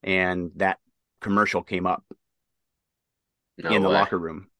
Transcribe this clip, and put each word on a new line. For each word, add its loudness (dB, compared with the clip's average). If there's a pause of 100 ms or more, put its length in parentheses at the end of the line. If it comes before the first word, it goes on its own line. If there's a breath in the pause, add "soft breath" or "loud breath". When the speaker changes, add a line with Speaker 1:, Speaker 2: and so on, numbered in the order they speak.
Speaker 1:
And 0
that 0 (420)
commercial 0
came -4
up -2 (1500)
Speaker 2:
No -2
Speaker 1:
in 4
the 4
Speaker 2:
way. 4
Speaker 1:
locker 2
room. -10